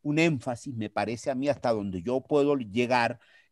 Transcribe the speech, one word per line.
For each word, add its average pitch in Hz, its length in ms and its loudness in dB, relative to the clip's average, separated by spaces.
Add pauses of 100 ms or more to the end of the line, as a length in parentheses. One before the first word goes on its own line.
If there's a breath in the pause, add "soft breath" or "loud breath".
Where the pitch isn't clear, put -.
un 147 160 -2
énfasis, 139 560 0
me 110 160 -4
parece 107 400 -2
a 127 40 -2
mí, 135 140 -4
hasta 123 240 0
donde 101 300 -4
yo 123 180 -2
puedo 143 360 2
llegar, 120 640 0 (320 soft breath)